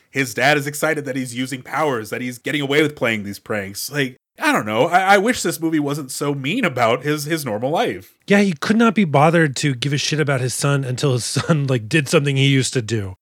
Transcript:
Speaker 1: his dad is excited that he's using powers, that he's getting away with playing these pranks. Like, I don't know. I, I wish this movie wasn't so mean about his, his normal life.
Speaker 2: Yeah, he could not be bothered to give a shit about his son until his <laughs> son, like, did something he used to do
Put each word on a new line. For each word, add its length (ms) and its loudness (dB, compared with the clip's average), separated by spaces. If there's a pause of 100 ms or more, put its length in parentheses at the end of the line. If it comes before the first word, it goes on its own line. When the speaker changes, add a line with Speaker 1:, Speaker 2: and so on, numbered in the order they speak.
(120)
Speaker 1:
his 220 -4
dad 220 2
is 120 -2
excited 380 -4
that 100 -6
he's 200 -6
using 260 -6
powers, 480 -4
that 120 -6
he's 160 -8
getting 240 -4
away 200 2
with 140 2
playing 280 -2
these 160 -8
pranks. 520 -8
Like, 260 -4 (200)
I 140 0
don't 140 0
know. 220 2
I, 280 6
I 20 6
wish 240 2
this 200 -4
movie 180 0
wasn't 320 -4
so 240 -2
mean 300 -2
about 380 2
his, 200 -2
his 220 -4
normal 260 -2
life. 460 -4 (100)
Speaker 2:
Yeah, 140 6
he 100 2
could 240 0
not 180 4
be 120 2
bothered 500 4
to 180 0
give 200 -4
a 40 0
shit 220 -2
about 220 0
his 120 -4
son 300 0
until 300 0
his 120 0
<laughs> 0 -
son, 420 0
like, 200 0
did 220 0
something 260 2
he 140 4
used 240 2
to 80 0
do 400 -4